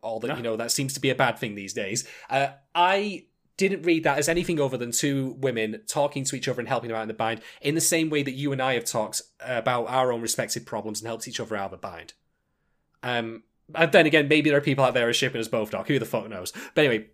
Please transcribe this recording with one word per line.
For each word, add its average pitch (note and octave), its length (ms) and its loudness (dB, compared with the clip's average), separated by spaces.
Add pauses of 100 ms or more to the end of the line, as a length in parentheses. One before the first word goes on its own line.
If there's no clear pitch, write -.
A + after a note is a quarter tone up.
all A2+ 180 -6
that, B2+ 180 -4
you A#2+ 60 -8
know, A2+ 140 -2
that A#2 140 -2
seems C3+ 220 -2
to - 60 -8
be C3+ 100 2
a B2+ 60 2
bad B2+ 240 2
thing G#2+ 160 -6
these G2 180 -10
days, A2 340 -4 (220)
uh, C#3 200 0 (260)
I F#3+ 500 0 (320)
didn't F#3+ 260 2
read E3 200 4
that C#3+ 160 2
as C#3+ 100 0
anything E3+ 300 0
other C3 180 0
than A#2+ 140 -6
two C3+ 480 0
women A2+ 480 -2
talking C#3+ 380 0
to - 100 -4
each B2 120 -6
other B2 120 -2
and A2+ 80 -4
helping A#2+ 220 -2
them A2+ 80 -2
out A2 60 -2
in G#2+ 40 -8
the A2 80 -6
bind, A2+ 260 -2 (200)
in C#3+ 140 -2
the D#3+ 60 0
same D#3+ 280 2
way D3+ 140 0
that C3 100 -6
you C#3 180 -4
and C3 100 -2
I C3 120 2
have A#2 120 -2
talked G#2+ 360 -2 (180)
about A#2+ 480 -2
our B2+ 240 2
own A#2 100 -2
respective A2+ 440 -4
problems G#2+ 340 -6
and A2 80 -10
helped A#2 200 -8
each A#2 120 -8
other A2 160 -6
out G2 120 -4
of F#2 60 -12
a F#2 40 -14
bind. E2+ 360 -14 (880)
Um, A#2 400 -4 (300)
and D#3+ 180 4
then F3 140 10
again, D3 220 6
maybe D3+ 240 4
there C#3 80 6
are - 20 0
people C#3 220 2
out B2+ 100 6
there B2 120 2
who A#2+ 40 2
are A#2 40 2
shipping B2 280 0
us A2 60 -6
both, A2 240 -2
Doc. F#2+ 160 -4
Who C#3 100 2
the A2+ 80 -2
fuck A2 240 -2
knows? F#2 220 -10 (240)
But D3+ 100 6
anyway, A2+ 280 2